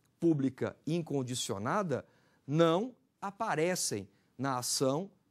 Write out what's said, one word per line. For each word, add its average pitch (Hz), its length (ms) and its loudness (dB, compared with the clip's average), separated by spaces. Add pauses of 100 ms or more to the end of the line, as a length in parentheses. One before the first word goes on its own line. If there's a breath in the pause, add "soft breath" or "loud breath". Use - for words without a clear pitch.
(200)
pública 135 560 2 (100)
incondicionada 135 1200 -2 (400 soft breath)
não 165 480 4 (280)
aparecem 175 880 -2 (280 soft breath)
na 131 200 -2
ação 139 520 0 (220)